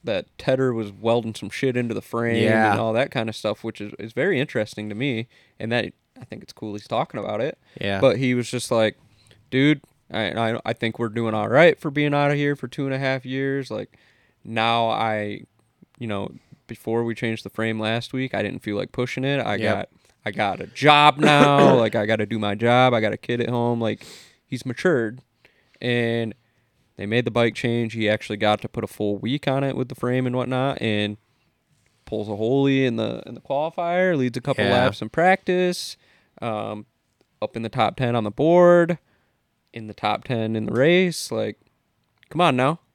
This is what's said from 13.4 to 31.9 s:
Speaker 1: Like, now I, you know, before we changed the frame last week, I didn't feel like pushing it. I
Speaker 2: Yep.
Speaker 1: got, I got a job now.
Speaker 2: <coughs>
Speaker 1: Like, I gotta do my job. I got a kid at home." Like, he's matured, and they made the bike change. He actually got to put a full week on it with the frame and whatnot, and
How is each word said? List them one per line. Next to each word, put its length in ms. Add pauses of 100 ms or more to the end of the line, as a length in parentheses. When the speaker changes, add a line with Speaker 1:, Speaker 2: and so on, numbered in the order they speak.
Speaker 1:
Like, 260 (460)
now 460
I, 520 (560)
you 100
know, 240 (360)
before 380
we 100
changed 300
the 40
frame 300
last 340
week, 220
I 80
didn't 160
feel 160
like 160
pushing 320
it. 160
I 160
Speaker 2:
Yep. 200
Speaker 1:
got, 140 (360)
I 60
got 300
a 60
job 500
now. 580
Speaker 2:
<coughs> 40
Speaker 1:
Like, 160
I 100
gotta 200
do 120
my 160
job. 400
I 80
got 120
a 40
kid 240
at 80
home." 320
Like, 240 (400)
he's 200
matured, 560 (600)
and 540 (600)
they 80
made 200
the 60
bike 240
change. 380
He 160
actually 280
got 240
to 80
put 140
a 40
full 300
week 300
on 160
it 140
with 100
the 80
frame 320
and 80
whatnot, 460
and 340 (880)